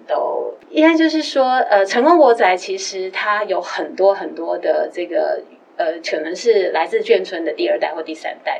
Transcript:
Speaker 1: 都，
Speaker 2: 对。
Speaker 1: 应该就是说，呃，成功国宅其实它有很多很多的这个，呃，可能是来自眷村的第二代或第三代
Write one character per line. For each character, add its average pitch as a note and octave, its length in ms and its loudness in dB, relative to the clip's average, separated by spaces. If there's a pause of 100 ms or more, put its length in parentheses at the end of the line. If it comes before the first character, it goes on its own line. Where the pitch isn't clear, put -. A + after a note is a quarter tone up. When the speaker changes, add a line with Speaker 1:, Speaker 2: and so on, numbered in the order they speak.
Speaker 1:
都， - 540 -4
Speaker 2:
对。 - 220 -2
Speaker 1:
应 D#4 40 6
该 E4 80 6
就 D#4+ 140 2
是 D#4 160 -2
说， C#4 220 0
呃， A#3+ 400 2
成 A#3+ 180 0
功 E4+ 140 6
国 C4 160 8
宅 F#3 240 2
其 F#3+ 200 -8
实 F#3+ 320 -8
它 G#3 360 -2
有 F3 160 -2
很 D#3 340 -8
多 G3 180 4
很 F#3+ 220 -6
多 E3+ 220 -4
的 D#3+ 340 0
这 F3 140 -6
个， D#3 360 -2 (360)
呃， E3+ 220 -2
可 D#3+ 200 -4
能 D#3+ 160 -6
是 G3 360 2
来 D#3+ 140 0
自 A3 140 -2
眷 G#3+ 240 0
村 E3 220 -8
的 D3+ 80 -4
第 E3+ 160 -2
二 D3 100 0
代 D#3 140 -4
或 D#3+ 100 -10
第 D#3+ 100 -10
三 - 300 -12
代 C#3 160 -4